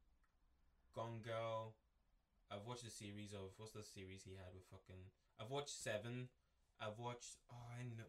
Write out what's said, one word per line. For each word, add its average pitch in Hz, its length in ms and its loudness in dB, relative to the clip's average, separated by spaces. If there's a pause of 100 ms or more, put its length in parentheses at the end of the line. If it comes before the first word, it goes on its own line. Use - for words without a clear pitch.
(960)
Gone 113 280 2
Girl. 113 520 6 (760)
I've 101 140 0
watched 120 220 0
a 101 40 -4
series 104 440 -2
of, 98 240 -2
what's 110 160 -4
the 107 80 -2
series 95 420 -6
he 95 140 -6
had 92 160 -6
with 92 160 -10
fucking, 92 400 -10 (280)
I've 113 120 -2
watched 143 200 2
Seven. 120 580 2 (520)
I've 107 180 0
watched, 139 380 -2 (160)
oh, 120 140 -6 (120)
I 123 60 0
know. 113 240 -2